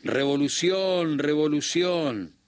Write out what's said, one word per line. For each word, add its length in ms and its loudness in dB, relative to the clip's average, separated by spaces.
"¡Revolución, 1160 0
revolución!". 1120 0